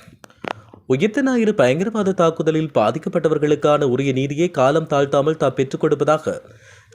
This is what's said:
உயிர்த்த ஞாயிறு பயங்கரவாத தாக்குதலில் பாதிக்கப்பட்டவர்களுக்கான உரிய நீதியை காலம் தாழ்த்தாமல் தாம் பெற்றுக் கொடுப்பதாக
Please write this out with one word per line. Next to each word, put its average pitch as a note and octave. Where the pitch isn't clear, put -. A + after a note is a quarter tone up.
உயிர்த்த G#3
ஞாயிறு A#3
பயங்கரவாத F#3+
தாக்குதலில் D#3+
பாதிக்கப்பட்டவர்களுக்கான D3
உரிய C3+
நீதியை C#3
காலம் D3+
தாழ்த்தாமல் C#3+
தாம் C3+
பெற்றுக் C3+
கொடுப்பதாக D3